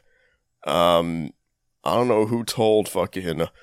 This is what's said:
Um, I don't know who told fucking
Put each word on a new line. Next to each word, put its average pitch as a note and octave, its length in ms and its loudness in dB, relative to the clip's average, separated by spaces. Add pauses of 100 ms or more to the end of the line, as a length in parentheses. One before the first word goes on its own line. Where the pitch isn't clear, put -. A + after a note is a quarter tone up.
(680)
Um, E2+ 640 2 (540)
I D#2+ 100 0
don't A#2+ 140 0
know A2 180 2
who A#2 160 -4
told A2 460 0
fucking F2 580 -4 (160)